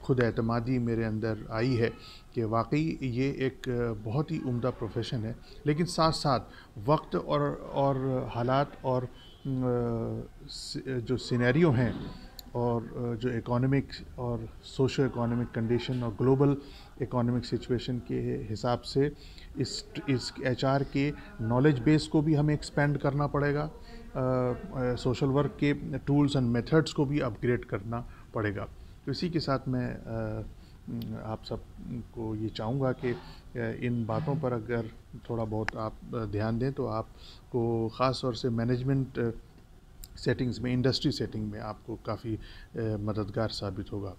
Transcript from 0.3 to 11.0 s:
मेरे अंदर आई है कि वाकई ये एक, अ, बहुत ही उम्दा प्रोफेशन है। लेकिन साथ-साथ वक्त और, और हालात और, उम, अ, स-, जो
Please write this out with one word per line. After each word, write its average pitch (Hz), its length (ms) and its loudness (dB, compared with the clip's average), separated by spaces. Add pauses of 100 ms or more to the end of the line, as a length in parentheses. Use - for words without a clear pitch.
मेरे 117 260 2
अंदर 110 340 0 (120)
आई 120 240 2
है 113 180 4 (420)
कि 117 100 2
वाकई 117 580 2
ये 127 240 2
एक, 131 420 -2
अ, 117 360 0
बहुत 135 260 0
ही 156 80 -2
उम्दा 123 320 0
प्रोफेशन 117 480 -4
है। 113 180 -4 (300)
लेकिन 151 200 2
साथ-साथ 156 540 2 (480)
वक्त 156 280 2
और, 143 580 0
और 131 600 2
हालात 127 500 2
और, 127 240 0 (380)
उम, 131 160 0
अ, 117 840 -2
स-, - 400 -8
जो 123 280 0